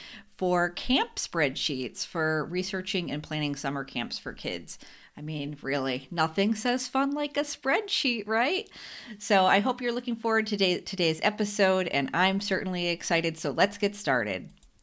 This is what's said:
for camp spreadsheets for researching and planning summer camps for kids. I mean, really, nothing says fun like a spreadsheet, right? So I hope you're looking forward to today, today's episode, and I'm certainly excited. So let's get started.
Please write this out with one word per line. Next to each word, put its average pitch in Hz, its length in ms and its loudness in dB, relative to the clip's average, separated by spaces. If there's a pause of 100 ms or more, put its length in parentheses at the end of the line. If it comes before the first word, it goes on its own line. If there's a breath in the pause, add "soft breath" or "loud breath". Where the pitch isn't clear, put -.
(380 loud breath)
for 180 340 2
camp 349 460 0
spreadsheets 131 840 -2
for 156 420 0
researching 180 640 -2
and 147 100 -4
planning 151 340 -2
summer 139 280 -4
camps - 340 -8
for - 160 -10
kids. - 460 -8 (360 loud breath)
I - 60 -12
mean, 151 400 -6
really, 135 480 -2
nothing 170 460 2
says 247 320 0
fun 277 240 0
like 294 260 -4
a 285 40 2
spreadsheet, 277 840 0
right? 247 400 0 (520 loud breath)
So 190 260 6
I 190 140 6
hope 247 220 0
you're 240 100 -2
looking 240 240 -2
forward 220 320 2
to 214 100 -2
today, 185 220 4
today's 165 420 0
episode, 202 680 2
and 135 260 0
I'm 190 260 4
certainly 180 460 0
excited. 165 500 0
So 143 140 -2
let's 180 260 2
get 202 180 0
started. 107 540 0 (340)